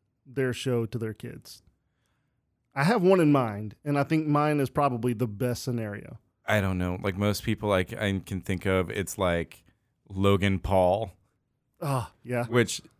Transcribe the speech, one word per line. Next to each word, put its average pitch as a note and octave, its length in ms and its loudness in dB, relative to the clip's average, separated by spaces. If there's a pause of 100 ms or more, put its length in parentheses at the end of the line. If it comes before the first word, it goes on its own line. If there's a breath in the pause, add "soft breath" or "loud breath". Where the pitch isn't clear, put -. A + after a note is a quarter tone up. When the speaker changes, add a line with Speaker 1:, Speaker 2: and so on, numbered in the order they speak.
(240)
Speaker 1:
their B2+ 280 -4
show A#2+ 340 -2
to A#2 100 -8
their A2 160 -4
kids? - 500 -16 (1080)
I C#3 120 -2
have G#3 180 4
one F#3 160 6
in D3+ 140 6
mind, G#2+ 420 0 (100)
and C#3+ 140 0
I C#3+ 60 2
think D#3 240 0
mine D3 320 2
is C3 100 0
probably B2 420 0
the A#2+ 140 -2
best A#2 380 -4
scenario. A2+ 540 -6 (280)
Speaker 2:
I G#2+ 140 2
don't F#2+ 180 0
know. F2+ 240 -2
Like, F#2+ 140 -2
most G#2 260 0
people G#2+ 300 -2
I, F#2 80 4
I G2 440 -2
can F#2+ 180 -6
think F#2 240 -4
of, F#2 240 0
it's, - 280 -6
like, F2 460 -2 (440)
Logan G2 520 2
Paul. F#2+ 500 2 (720)
Speaker 1:
Ah, C3+ 300 -4 (100)
yeah. A#2+ 240 -4
Speaker 2:
Which A2+ 340 2 (200)